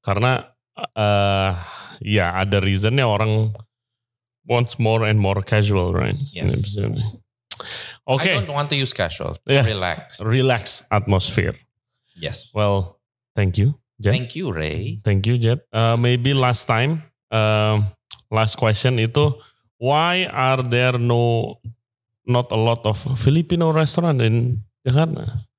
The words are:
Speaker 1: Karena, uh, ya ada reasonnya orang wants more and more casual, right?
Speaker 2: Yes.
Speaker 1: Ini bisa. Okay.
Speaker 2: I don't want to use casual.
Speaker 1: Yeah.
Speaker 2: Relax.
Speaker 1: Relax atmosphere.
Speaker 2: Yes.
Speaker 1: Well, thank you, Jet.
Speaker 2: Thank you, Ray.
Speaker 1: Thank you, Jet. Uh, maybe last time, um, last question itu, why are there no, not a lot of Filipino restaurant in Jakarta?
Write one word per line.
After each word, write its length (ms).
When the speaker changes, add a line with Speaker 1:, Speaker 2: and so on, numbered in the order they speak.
Speaker 1:
Karena, 400
uh, 560
ya 320
ada 240
reasonnya 480
orang 480
wants 400
more 240
and 160
more 180
casual, 540
right? 240
Speaker 2:
Yes. 160
Speaker 1:
Ini 80
bisa. 220
Okay. 300
Speaker 2:
I 60
don't 120
want 160
to 60
use 160
casual. 540
Speaker 1:
Yeah. 180
Speaker 2:
Relax. 580
Speaker 1:
Relax 680
atmosphere. 640
Speaker 2:
Yes. 360
Speaker 1:
Well, 440
thank 240
you, 200
Jet. 120
Speaker 2:
Thank 240
you, 140
Ray. 540
Speaker 1:
Thank 220
you, 120
Jet. 340
Uh, 240
maybe 380
last 320
time, 400
um, 560
last 280
question 400
itu, 340
why 560
are 320
there 320
no, 600
not 240
a 80
lot 280
of 120
Filipino 540
restaurant 480
in 400
Jakarta? 600